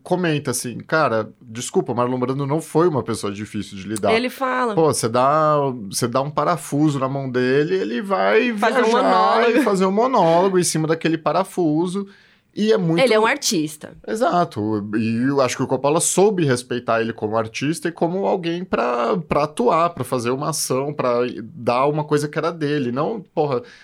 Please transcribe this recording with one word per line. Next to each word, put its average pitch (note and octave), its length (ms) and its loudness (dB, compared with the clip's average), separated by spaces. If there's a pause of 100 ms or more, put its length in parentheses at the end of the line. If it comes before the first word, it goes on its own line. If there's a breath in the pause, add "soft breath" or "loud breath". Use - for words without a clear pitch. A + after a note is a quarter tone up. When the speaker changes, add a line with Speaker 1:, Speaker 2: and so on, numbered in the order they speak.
Speaker 1:
comenta E3 480 -2
assim, B2 260 -6
"Cara, B2 500 0 (140)
desculpa, B2 500 -4
Marlon B2 280 -2
Brando C3+ 260 -2
não D3 160 -2
foi D#3+ 260 2
uma D3 140 0
pessoa G#2 320 -4
difícil G2+ 460 -8
de F#2 80 -12
lidar." A2 260 0
Speaker 2:
Ele A#3+ 160 0
fala. B3+ 460 -4
Speaker 1:
Pô, E3 180 2
você B2 160 -2
dá, D3 460 2 (340)
você A#2+ 180 -2
dá B2 140 0
um C#3+ 80 -4
parafuso D3+ 680 0
na C3 100 0
mão C#3 220 -6
dele, C3 420 2
ele G3 260 -2
vai G3+ 560 2
Speaker 2:
Fazer A#3 260 2
um - 20 4
Speaker 1:
viajar A#3 180 2
Speaker 2:
monólogo. A3+ 560 4
Speaker 1:
e D4 60 4
fazer G3 240 2
um F#3+ 40 0
monólogo G3 680 4
em F3 40 4
cima D#3 240 -2
daquele D#3+ 300 0
parafuso. F3 880 0 (520 loud breath)
E G#3+ 140 4
é A3 40 4
muito E3+ 260 0
Speaker 2:
Ele A#3 100 4
é A3 60 4
um G#3+ 80 4
artista. - 680 -4 (120)
Speaker 1:
Exato. E3+ 920 0
E A2+ 320 0
eu C#3 120 2
acho B2 140 0
que - 60 -2
o B2+ 60 0
Coppola C#3 340 0
soube F#3+ 420 2
respeitar B2 580 0
ele A2+ 120 -2
como A2 240 -2
artista C#3 500 -2
e E3+ 40 -4
como F3+ 340 -2
alguém F3 400 -2
pra, A#3 500 -2
pra D#3 280 0
atuar, E3+ 480 2
pra C3 120 -6
fazer B2 280 -2
uma C#3+ 180 -2
ação, C#3+ 420 -2
pra B2 280 0 (240)
dar A#2+ 420 0
uma D3+ 180 0
coisa D3+ 240 0
que D3 80 -10
era D#3+ 160 -2
dele. D3 400 -2
Não, F3 300 -4
porra, C#3+ 400 -2 (220 loud breath)